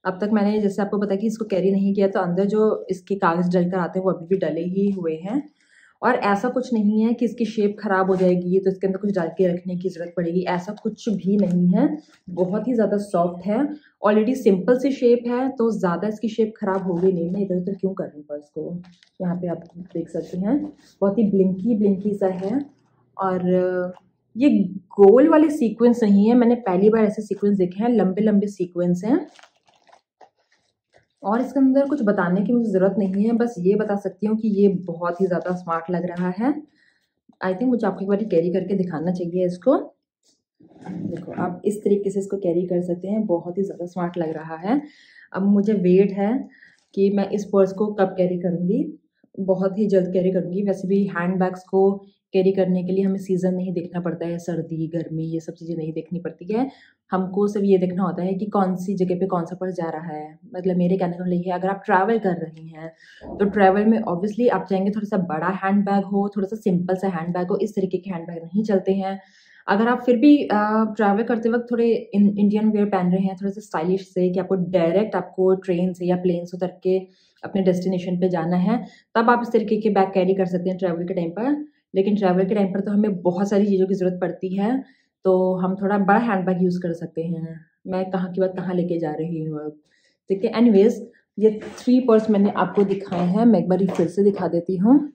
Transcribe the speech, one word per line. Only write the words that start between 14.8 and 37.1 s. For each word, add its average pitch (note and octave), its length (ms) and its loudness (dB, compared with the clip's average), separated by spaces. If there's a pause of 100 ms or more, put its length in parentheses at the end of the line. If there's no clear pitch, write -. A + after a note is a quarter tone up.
shape A#3+ 360 4
है, B3 220 -2
तो A#3 220 0
ज़्यादा F3+ 380 -2
इसकी G#3+ 200 -6
shape G#3+ 280 -2
ख़राब F#3+ 260 -2
होगी F3+ 300 2
नहीं। F3 180 -2
मैं G3+ 100 -4
इधर F3+ 160 -2
उधर F3+ 180 -4
क्यों F#3+ 200 -4
कर D#3+ 100 -6
रही D3 120 -14
हूँ D3 100 -18
पर्स D3 220 -12
को, F3 340 -10 (380)
यहाँ F3 160 -4
पे F3+ 100 -6
आप E3+ 180 -6 (140)
देख E3 300 -10
सकते F3 300 -8
हैं C4 340 -2 (280)
बहुत G3 180 2
ही G3+ 120 4
ब्लिंकी F#3+ 440 2
ब्लिंकी G3+ 400 0
सा G3 120 -2
है। G3 400 -2 (520)
और F#3 220 -2 (960)
ये C4 120 4 (260)
गोल A3+ 540 8
वाले D#4 220 6
sequence A#3 520 2
नहीं G3+ 260 6
है, A#3+ 60 6
मैंने A#3+ 200 6
पहली G3 360 4
बार A3 140 4
ऐसे G#3 180 -2
sequence G3+ 360 0
देखे F3+ 240 -2
हैं, A#3+ 80 2
लंबे F#3+ 320 2
लंबे G#3 240 4
sequence F3 580 -2
हैं। D4+ 220 0 (2000)
और G#3+ 180 0
इसके C4 200 -2
अंदर C4+ 260 4
कुछ C#4+ 160 -2
बताने F#3+ 400 2
की A#3+ 100 0
मुझे A#3 180 2
ज़रूरत F#3 280 2
नहीं G3 260 0
है, A3+ 80 2
बस A#3 260 0
ये F3+ 160 2
बता G#3 220 0
सकती G3 300 -6
हूँ G#3+ 100 0
कि A3 120 -2
ये G3+ 200 4
बहुत F3 520 -4
ही F#3+ 60 2
ज़्यादा F3 280 -2
smart E3 360 -6
लग F3 140 -2
रहा F3 240 -4
है। B3 340 -2 (840)